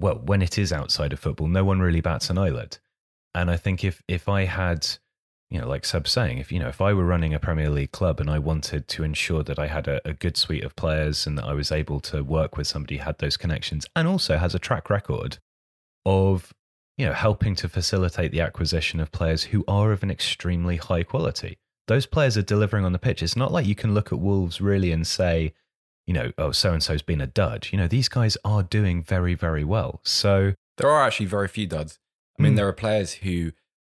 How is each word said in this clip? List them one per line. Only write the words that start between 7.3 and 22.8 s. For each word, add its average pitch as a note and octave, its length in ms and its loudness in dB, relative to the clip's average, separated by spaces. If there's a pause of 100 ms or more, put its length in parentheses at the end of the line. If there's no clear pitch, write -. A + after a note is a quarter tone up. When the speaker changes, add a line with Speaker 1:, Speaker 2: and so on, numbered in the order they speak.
Speaker 1:
a D2 40 -2
Premier D#2 300 0
League C#2+ 220 0
club E2+ 280 0
and D2 80 -2
I D2+ 120 2
wanted D2+ 480 -2
to - 160 -6
ensure D#2 400 -2
that C#2+ 160 -6
I D2+ 80 -2
had D2+ 200 -4
a, C#2 160 -2
a D2+ 100 -6
good E2 220 -4
suite - 280 -2
of - 120 -10
players D#2 520 0
and D2 100 -4
that - 80 -6
I C#2+ 80 -4
was C#2+ 180 -4
able D2+ 300 -2
to D2 220 -4
work D#2 340 -2
with D2 80 -4
somebody D2 320 -6
who C#2+ 60 -10
had D#2 160 -6
those C#2+ 180 -2
connections - 480 -4 (100)
and E3 120 2
also F3+ 320 2
has F2 160 0
a F2+ 40 -2
track - 300 -2
record - 480 -2 (680)
of, F#2+ 480 4 (440)
you C#3 80 -2
know, D2+ 80 0
helping G#2 420 2
to - 140 -4
facilitate F2+ 600 0
the E2 100 0
acquisition D#2+ 580 -2
of D#2 120 -4
players D#2+ 340 0
who G2+ 220 0
are G#2 240 4
of G2 120 -2
an G2 80 -2
extremely F2 640 -2
high E2+ 260 -2
quality. - 540 -4 (300)
Those B2+ 180 2
players C3+ 320 2
are G#2 60 2
delivering G#2 420 2